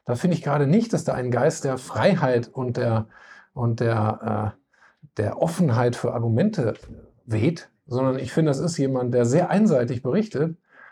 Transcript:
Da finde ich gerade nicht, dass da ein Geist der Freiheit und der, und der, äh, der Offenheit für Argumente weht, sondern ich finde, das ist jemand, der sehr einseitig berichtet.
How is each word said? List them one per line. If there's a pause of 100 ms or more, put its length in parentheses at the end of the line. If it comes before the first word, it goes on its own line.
Da
finde
ich
gerade
nicht,
dass
da
ein
Geist
der
Freiheit
und
der, (460)
und
der,
äh, (580)
der
Offenheit
für
Argumente (500)
weht, (160)
sondern
ich
finde,
das
ist
jemand,
der
sehr
einseitig
berichtet. (360)